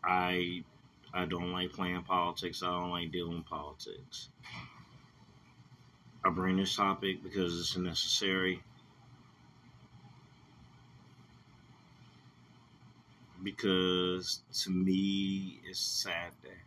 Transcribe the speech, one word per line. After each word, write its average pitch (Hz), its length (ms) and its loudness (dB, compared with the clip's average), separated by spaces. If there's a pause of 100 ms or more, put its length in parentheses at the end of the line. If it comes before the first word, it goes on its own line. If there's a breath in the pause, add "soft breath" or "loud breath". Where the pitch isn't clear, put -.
I, 90 560 2 (500)
I 90 120 0
don't 87 280 -2
like 90 200 -2
playing 90 300 -2
politics. 87 600 0
I 90 60 0
don't 90 220 0
like 87 200 -2
dealing 85 280 -2
with 80 80 -8
politics. - 800 -10 (2000 loud breath)
I 95 60 6
bring 92 260 2
this 95 200 2
topic 98 460 0
because 90 360 0
it's 85 180 -2
necessary. 92 880 0 (4000)
Because 92 960 2 (220)
to 95 80 -4
me, 95 1000 2
it's 92 120 -6
sad 87 520 -2 (100)
that 67 80 -18 (160)